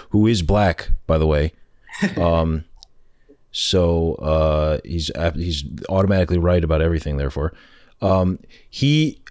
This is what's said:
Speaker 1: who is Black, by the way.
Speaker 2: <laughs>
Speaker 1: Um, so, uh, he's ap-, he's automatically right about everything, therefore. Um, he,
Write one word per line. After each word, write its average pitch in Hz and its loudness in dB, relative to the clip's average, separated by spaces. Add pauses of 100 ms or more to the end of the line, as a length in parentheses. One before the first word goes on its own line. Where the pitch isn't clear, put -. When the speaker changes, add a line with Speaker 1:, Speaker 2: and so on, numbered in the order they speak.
Speaker 1:
who 107 2
is 113 2
Black, 98 0 (160)
by 80 2
the 78 2
way. 78 2 (480)
Speaker 2:
<laughs> - -2
Speaker 1:
Um, 82 0 (840)
so, 85 0
uh, 78 0
he's 78 -6
ap-, 80 -2
he's 80 -6 (240)
automatically 95 2
right 90 2
about 78 2
everything, 80 -2
therefore. 71 -4 (480)
Um, 95 0 (300)
he, 151 0